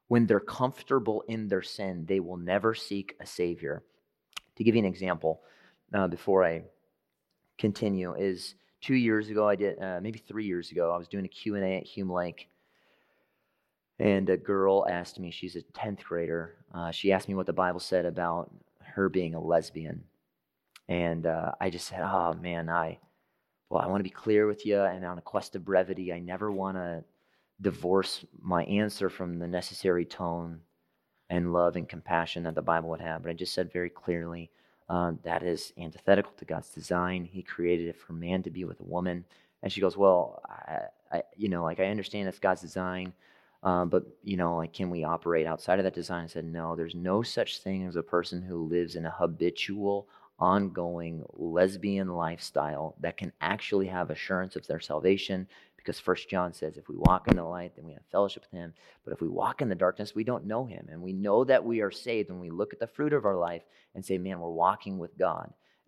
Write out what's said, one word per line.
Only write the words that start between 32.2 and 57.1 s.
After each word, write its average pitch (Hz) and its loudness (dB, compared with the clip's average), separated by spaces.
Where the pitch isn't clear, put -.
that 80 -4
the 78 -2
Bible 82 0
would 82 -6
have." 82 -6
But 85 -6
I - -4
just 87 -8
said 87 -2
very 87 -4
clearly, 85 -6
uh, 87 2
that 85 -2
is 85 -2
antithetical 95 2
to - -18
God's - -8
design. 90 -2
He 90 -12
created 87 0
it 82 -8
for - -18
man 87 -2
to 90 -8
be 90 -8
with 87 -10
a - -16
woman. 90 -2
And 95 -4
she 98 -4
goes, 92 4
"Well, 92 6
I, - -8
I, 85 0
you 104 -2
know, 87 0
like, 82 0
I 95 4
understand 101 -4
it's 92 -6
God's 92 2
design, 90 -6
uh, 90 4
but, 87 2
you 98 -2
know, 85 2
like, 82 -4
can 92 -4
we 87 -4
operate 82 2
outside 80 0
of 95 4
that 92 0
design?" 85 -6
I 82 -10
said, 82 -8
"No, 82 -4
there's 85 -4
no 90 2
such - -2
thing 95 -4
as 87 -6
a 85 0
person 87 0
who 90 -4
lives 85 0
in 82 -4
a 78 -4
habitual, 101 0
ongoing 87 0
lesbian 95 2
lifestyle 78 -2
that 82 -4
can 87 -8
actually 95 2
have 90 -2
assurance 92 -4
of - -10
their 80 -4
salvation, 92 2
because - -8
First - 0
John 90 0
says, 78 -8
'If - -20
we - -8
walk 90 4